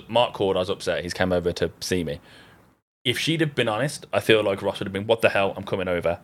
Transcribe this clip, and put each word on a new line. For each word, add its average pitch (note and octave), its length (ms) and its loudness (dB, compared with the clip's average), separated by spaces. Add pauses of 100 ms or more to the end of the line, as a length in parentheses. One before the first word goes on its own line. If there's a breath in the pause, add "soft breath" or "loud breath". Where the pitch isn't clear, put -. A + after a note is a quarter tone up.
Mark A#2 260 2
called, F#2+ 240 2
I - 20 0
was F#2 100 0
upset, F2 340 -2
he's F2 100 -6
come F#2 200 0
over F2 200 2
to E2+ 260 -2
see F2+ 240 -2
me." D2 160 -6 (840 soft breath)
If B2 160 -2
she'd D#3+ 220 0
have D3+ 140 -2
been A#2+ 120 0
honest, A#2 460 -4
I G2+ 80 2
feel A2 220 6
like G2 180 0
Ross G2 180 -2
would G#2 80 -4
have F#2+ 60 -8
been, G2+ 140 -4
"What A2+ 140 2
the A2+ 80 6
hell, G2 280 0
I'm F#2+ 80 -8
coming F#2 220 -4
over," E2+ 360 0